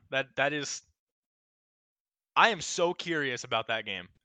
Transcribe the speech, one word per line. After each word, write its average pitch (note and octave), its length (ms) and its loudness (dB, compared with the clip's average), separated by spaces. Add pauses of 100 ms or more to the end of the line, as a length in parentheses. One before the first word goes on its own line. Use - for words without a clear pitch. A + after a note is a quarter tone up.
(100)
That, C3+ 260 -2
that C#3 180 2
is, C#3+ 260 -6 (1500)
I F#3 140 8
am G3 140 -2
so F3 320 0
curious C#3+ 500 -4
about A#2 240 -2
that A2 160 -2
game. F#2 240 -6 (160)